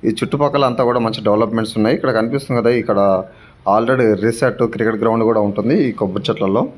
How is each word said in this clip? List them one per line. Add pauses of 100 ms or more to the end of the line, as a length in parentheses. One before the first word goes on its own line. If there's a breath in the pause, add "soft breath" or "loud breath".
ఈ
చుట్టుపక్కల
అంతా
కూడా
మంచి
డెవలప్మెంట్స్
ఉన్నాయి.
ఇక్కడ
కనిపిస్తుంది
కదా,
ఇక్కడ (520 loud breath)
already
రీసెట్
క్రికెట్
గ్రౌండ్
కూడా
ఉంటుంది
ఈ
కొబ్బరి
చెట్లలో.